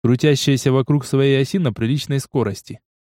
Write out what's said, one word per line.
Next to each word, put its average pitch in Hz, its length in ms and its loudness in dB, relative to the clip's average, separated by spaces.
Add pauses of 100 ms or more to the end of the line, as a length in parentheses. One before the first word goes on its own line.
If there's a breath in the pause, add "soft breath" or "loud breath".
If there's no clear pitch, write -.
крутящаяся 135 640 2
вокруг 135 340 0
своей 135 380 2
оси 190 160 -2
на 143 140 0
приличной 139 480 -2
скорости. - 600 -6 (340)